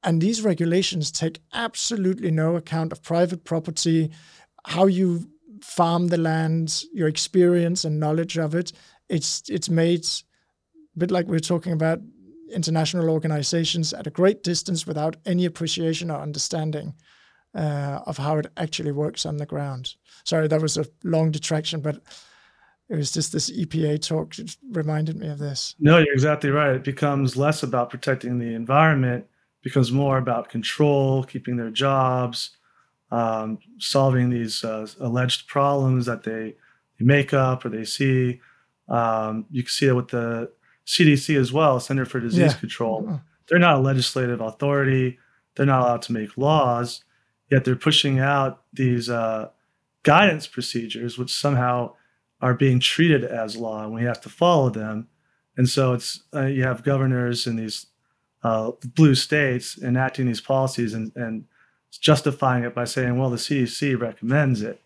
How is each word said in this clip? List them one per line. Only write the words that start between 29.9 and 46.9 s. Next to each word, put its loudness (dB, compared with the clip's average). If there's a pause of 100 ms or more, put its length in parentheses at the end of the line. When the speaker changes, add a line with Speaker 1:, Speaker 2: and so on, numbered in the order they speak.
Speaker 2:
more 2
about -2
control, 2
keeping -6
their -4
jobs, 0 (540)
um, -2 (180)
solving 2
these, -4
uh, -6 (120)
alleged -2
problems 2
that -6
they, -6 (420)
they 0
make 6
up 2
or -6
they -8
see. 0 (480)
Um, -2
you -4
can -6
see 0
it 4
with -2
the -6 (340)
C 2
D 8
C 0
as 2
well, 4
Center -2
for -6
Disease 2
Speaker 1:
Yeah. -6
Speaker 2:
Control. -4
Speaker 1:
Mm-hmm. -6 (320)
Speaker 2:
They're 4
not 6
a 2
legislative 0
authority. 0 (360)
They're 2
not 4
allowed 2
to -4
make -6
laws, 2 (460)